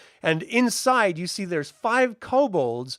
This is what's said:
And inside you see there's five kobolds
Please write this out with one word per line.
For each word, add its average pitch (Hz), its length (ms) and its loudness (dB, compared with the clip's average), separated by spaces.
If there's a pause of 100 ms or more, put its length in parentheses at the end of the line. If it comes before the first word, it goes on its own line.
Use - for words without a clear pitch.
(220)
And 160 200 0
inside 233 760 2
you 175 80 -6
see 196 180 -6
there's 170 260 -4
five 240 500 0
kobolds 131 800 0